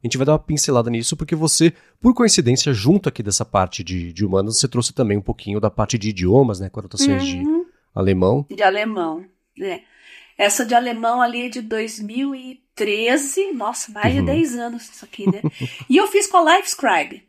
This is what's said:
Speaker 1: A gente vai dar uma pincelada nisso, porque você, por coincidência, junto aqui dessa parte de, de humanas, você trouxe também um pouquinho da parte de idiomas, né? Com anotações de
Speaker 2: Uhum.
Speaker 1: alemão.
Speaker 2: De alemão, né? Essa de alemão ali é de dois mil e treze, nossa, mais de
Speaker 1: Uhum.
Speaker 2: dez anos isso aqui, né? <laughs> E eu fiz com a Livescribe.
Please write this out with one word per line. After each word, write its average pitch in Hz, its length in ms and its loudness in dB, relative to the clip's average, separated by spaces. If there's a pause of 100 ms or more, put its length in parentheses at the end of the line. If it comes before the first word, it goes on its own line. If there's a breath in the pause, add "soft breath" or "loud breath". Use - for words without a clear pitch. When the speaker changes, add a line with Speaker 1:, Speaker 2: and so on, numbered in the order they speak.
Speaker 1:
A 120 40 -4
gente 123 100 -2
vai 135 80 2
dar 151 80 4
uma 156 60 2
pincelada 127 500 0
nisso, 117 280 -4
porque 160 180 -4
você, 160 380 4 (260 soft breath)
por 247 140 6
coincidência, 147 600 2
junto 139 360 2
aqui 120 140 -8
dessa 101 220 -2
parte 92 380 -2
de, 85 300 -6
de 98 120 -2
humanas, 98 340 0
você - 80 0
trouxe 120 260 -2
também 104 240 0
um 101 40 -2
pouquinho 104 380 -6
da 104 120 2
parte 110 260 -2
de 104 120 -2
idiomas, 104 500 4
né? 95 100 -8
Com - 100 -12
anotações 269 460 0
de 269 120 -6
Speaker 2:
Uhum. 311 280 0 (280 soft breath)
Speaker 1:
alemão. 95 560 2
Speaker 2:
De 196 140 -6
alemão, 190 600 -2 (320)
né? 185 240 -8 (560 loud breath)
Essa 208 280 0
de 240 100 0
alemão 240 460 0
ali 240 240 -2
é 247 40 -8
de 247 120 -10
dois 220 380 -6
mil 254 360 -6
e 254 260 -18 (140)
treze, 254 800 -2
nossa, 233 380 -6
mais 208 220 0
de 277 60 0
Speaker 1:
Uhum. 254 60 0
Speaker 2:
dez 285 300 0
anos 233 340 -8
isso - 160 -20
aqui, 196 240 -4
né? 196 140 -2
<laughs> - 460 -8
E 262 80 6
eu 403 100 4
fiz 403 200 2
com 381 100 2
a 330 180 6
Livescribe. 202 720 -2